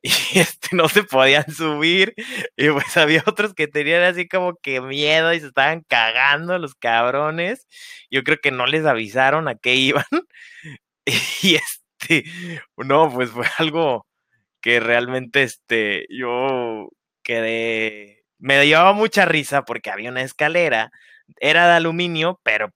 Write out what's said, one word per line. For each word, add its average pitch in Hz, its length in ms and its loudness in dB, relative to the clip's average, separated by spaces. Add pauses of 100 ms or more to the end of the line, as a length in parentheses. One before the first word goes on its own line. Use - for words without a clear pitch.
<laughs> - 0 -
y, - 380 0
este, - 360 -2
no 160 120 4
se 202 160 2
podían 139 480 4
subir, 165 640 0 (420)
y, 147 140 2
pues, 143 260 -2
había 156 300 4
otros 214 280 -4
que 151 140 -2
tenían 151 360 0
así 180 240 -2
como 180 340 -2
que 135 180 -4
miedo 147 540 0
y 165 60 -2
se 151 80 -14
estaban 147 400 0
cagando 139 680 2
los 147 160 -8
cabrones. 147 920 -2 (440)
Yo 135 140 -2
creo 147 180 0
que 143 100 0
no 123 140 -4
les 156 200 0
avisaron 131 600 0
a 117 80 -6
qué 123 200 0
iban, 131 280 0 (1000)
<laughs> - 360 -6
y, 180 140 4
este, - 680 -4 (520)
no, 143 360 2
pues, 123 180 -4
fue 117 160 -6 (120)
algo 156 480 -2 (560)
que 120 180 2
realmente, 123 640 0
este, 107 680 -4
yo 123 800 -4 (340)
quedé, 110 1000 -6 (140)
me 139 280 4
llevaba 170 280 6
mucha 208 320 2
risa 143 380 -2
porque 117 260 -10
había 104 200 -10
una 127 120 -6
escalera, 147 680 -2 (500)
era 165 280 6
de 170 60 6
aluminio, 165 680 -2
pero, 107 320 -2